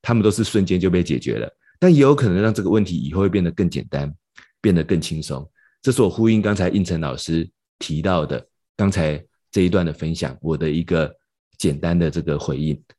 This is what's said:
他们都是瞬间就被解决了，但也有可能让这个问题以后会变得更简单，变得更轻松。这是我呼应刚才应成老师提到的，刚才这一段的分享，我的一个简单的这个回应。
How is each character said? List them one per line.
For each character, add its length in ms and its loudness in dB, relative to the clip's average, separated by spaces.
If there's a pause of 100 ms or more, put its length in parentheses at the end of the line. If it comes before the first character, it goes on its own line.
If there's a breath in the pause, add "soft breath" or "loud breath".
他 100 -2
们 80 4
都 120 4
是 100 -2
瞬 240 0
间 140 0
就 100 2
被 100 2
解 160 -2
决 220 -4
了， 100 -6 (300)
但 160 6
也 80 8
有 100 8
可 160 2
能 140 2
让 100 2
这 80 -4
个 80 -2
问 160 4
题 140 -4
以 140 -6
后 80 0
会 80 2
变 140 0
得 100 0
更 180 0
简 180 -6
单， 240 -6 (480 soft breath)
变 140 4
得 80 2
更 180 0
轻 220 -6
松。 260 -10 (320)
这 120 2
是 100 2
我 80 4
呼 180 2
应 140 4
刚 140 0
才 140 0
应 140 0
成 160 -2
老 160 -6
师 320 -4 (300)
提 240 -6
到 240 0
的， 180 -8 (320)
刚 140 2
才 340 -2 (260)
这 100 0
一 80 4
段 180 2
的 60 -4
分 200 -6
享， 280 -6
我 160 -2
的 120 -4
一 140 -2
个 260 -2 (480)
简 220 -2
单 180 -2
的 140 0
这 100 -4
个 160 -4
回 220 -6
应。 240 -4 (160)